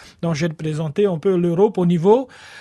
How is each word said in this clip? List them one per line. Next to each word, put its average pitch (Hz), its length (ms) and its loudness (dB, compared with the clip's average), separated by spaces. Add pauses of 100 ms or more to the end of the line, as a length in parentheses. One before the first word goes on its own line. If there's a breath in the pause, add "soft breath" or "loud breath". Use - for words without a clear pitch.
(220 loud breath)
dont 165 140 -2
j'ai 147 100 -2
représenté 156 600 -4
un 175 100 -2
peu 190 180 0
l'Europe 175 440 0
au 180 80 0
niveau 196 400 2 (340 loud breath)